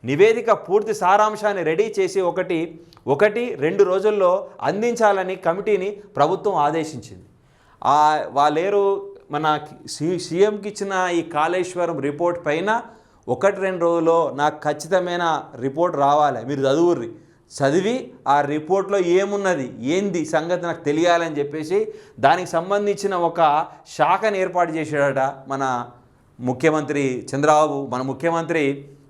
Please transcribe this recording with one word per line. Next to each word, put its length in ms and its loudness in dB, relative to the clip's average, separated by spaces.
నివేదిక 480 4
పూర్తి 420 0
సారాంశాన్ని 680 2
రెడీ 360 0
చేసి 220 0
ఒకటి, 600 -2
ఒకటి, 480 2
రెండు 300 2
రోజుల్లో 640 2
అందించాలని 760 0
కమిటీని 540 -2
ప్రభుత్వం 640 -2
ఆదేశించింది. 720 -4
ఆ, 440 4
వాళ్ళేరు 840 0
మన 300 0
సి-, 300 -4
సీఎంకి 500 0
ఇచ్చిన 440 -4
ఈ 100 0
కాళేశ్వరం 760 -2
రిపోర్ట్ 460 -2
పైన 360 -2
ఒకటి 320 0
రెండు 200 -4
రోజుల్లో 560 2
నాకు 280 0
ఖచ్చితమైన 800 -2
రిపోర్ట్ 360 -2
రావాలి, 500 2
మీరు 140 -4
చదువుర్రి, 500 2
చదివి 600 0
ఆ 120 4
రిపోర్ట్లో 580 0
ఏమున్నది, 840 0
ఏంది 440 -2
సంగతి 380 -2
నాకు 220 -6
తెలియాలని 540 2
చెప్పేసి 540 -4
దానికి 300 2
సంబంధించిన 640 -2
ఒక 520 2
శాఖను 380 2
ఏర్పాటు 360 0
చేశాడట 600 0
మన 380 -2
ముఖ్యమంత్రి 920 0
చంద్రబాబు, 580 2
మన 100 -4
ముఖ్యమంత్రి 880 -2